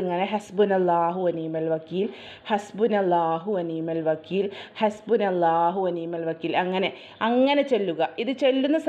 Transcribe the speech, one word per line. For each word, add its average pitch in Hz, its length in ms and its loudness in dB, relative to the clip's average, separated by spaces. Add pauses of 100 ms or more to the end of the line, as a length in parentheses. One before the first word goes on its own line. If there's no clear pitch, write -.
ഇങ്ങനെ 180 320 0
"ഹസ്ബുനല്ലാഹു 185 960 2
വനീമൽ 160 480 -2
വക്കീൽ, 175 340 -4 (420)
ഹസ്ബുനല്ലാഹു 185 1080 0
വനീമൽ 165 500 -4
വക്കീൽ, 175 380 -2 (340)
ഹസ്ബുനല്ലാഹു 185 1080 2
വനീമൽ 170 440 -4
വക്കീൽ" 165 240 -4 (100)
അങ്ങനെ, 185 260 0 (380)
അങ്ങനെ 277 420 4
ചൊല്ലുക. 175 400 0 (140)
ഇത് 262 80 -2 (100)
ചൊല്ലുന്ന 269 460 4